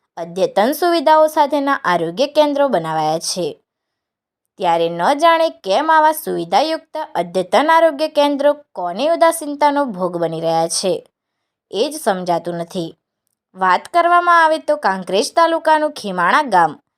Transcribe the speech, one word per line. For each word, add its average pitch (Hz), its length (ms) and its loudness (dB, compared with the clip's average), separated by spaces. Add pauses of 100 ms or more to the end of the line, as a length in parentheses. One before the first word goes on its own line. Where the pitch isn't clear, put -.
(160)
અદ્યતન 180 560 0
સુવિધાઓ 311 540 2
સાથેના 285 460 0
આરોગ્ય 175 540 -2
કેન્દ્રો 285 420 2
બનાવાયા 160 500 -2
છે, 170 280 -6 (1120)
ત્યારે 170 300 0
ન 170 140 -6 (120)
જાણે 330 340 2
કેમ 294 420 -2
આવા 311 220 4
સુવિધાયુક્ત 226 840 -4 (180)
અદ્યતન 185 560 0
આરોગ્ય 320 380 2
કેન્દ્રો 285 440 2 (200)
કોની 190 360 -4
ઉદાસીનતાનો 294 760 0
ભોગ 180 320 -6
બની 160 240 -4
રહ્યા 165 280 0
છે, - 380 -4 (640)
એ 247 200 -2
જ 302 100 -12
સમજાતું 175 540 -4
નથી. 170 420 -8 (580)
વાત 185 380 0
કરવામાં 349 520 4
આવે 311 140 2
તો 302 180 -2
કાંકરેજ 190 580 -2
તાલુકાનું 311 580 2
ખીમાણા 196 500 0
ગામ 175 380 2 (180)